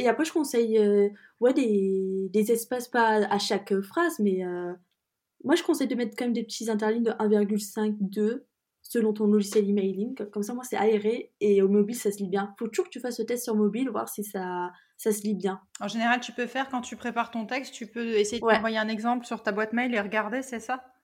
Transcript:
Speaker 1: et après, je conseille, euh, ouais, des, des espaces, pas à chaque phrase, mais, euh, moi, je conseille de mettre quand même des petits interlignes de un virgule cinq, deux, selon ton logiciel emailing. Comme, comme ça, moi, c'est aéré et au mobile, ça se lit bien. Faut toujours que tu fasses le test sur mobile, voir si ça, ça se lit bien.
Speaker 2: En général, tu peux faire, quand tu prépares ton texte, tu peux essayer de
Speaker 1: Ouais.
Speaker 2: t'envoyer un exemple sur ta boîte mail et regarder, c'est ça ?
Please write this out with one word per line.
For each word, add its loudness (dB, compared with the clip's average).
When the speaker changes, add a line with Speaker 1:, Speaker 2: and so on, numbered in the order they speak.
Speaker 1:
et 2
après, 2
je -4
conseille, 2
euh, 6
ouais, 6
des, 0
des 2
espaces, -2
pas 4
à 0
chaque 0
phrase, -2
mais, 2
euh, -6
moi, 4
je 0
conseille 0
de -4
mettre -4
quand -4
même 0
des -2
petits -8
interlignes 0
de 0
un 2
virgule 4
cinq, -4
deux, -2
selon 0
ton 0
logiciel 4
emailing. 0
Comme, -8
comme -4
ça, -6
moi, -8
c'est -6
aéré 0
et 6
au 6
mobile, 4
ça -2
se -6
lit -4
bien. -2
Faut -4
toujours -2
que -20
tu -12
fasses -6
le -2
test -4
sur -2
mobile, 2
voir -4
si -8
ça, -6
ça 0
se -2
lit 0
bien. -4
Speaker 2:
En -8
général, 0
tu -12
peux -6
faire, -6
quand -6
tu -12
prépares -4
ton -6
texte, -8
tu -12
peux -4
essayer 0
de -2
Speaker 1:
Ouais. 6
Speaker 2:
t'envoyer 0
un 0
exemple -2
sur -8
ta -2
boîte -2
mail 0
et 0
regarder, -2
c'est -8
ça ? -8